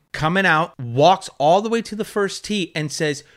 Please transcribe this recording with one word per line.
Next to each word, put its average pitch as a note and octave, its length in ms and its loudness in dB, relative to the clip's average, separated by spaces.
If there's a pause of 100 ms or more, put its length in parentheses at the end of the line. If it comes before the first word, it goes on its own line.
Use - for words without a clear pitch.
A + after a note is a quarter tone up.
(120)
coming F3+ 340 0
out, E3 340 2
walks C#3 560 2
all E3 240 4
the A3+ 80 -4
way A3+ 140 -2
to A3 120 -14
the G#3+ 100 -4
first - 380 -4
tee G3+ 320 -4
and D3+ 160 -4
says, D3+ 320 -4 (140)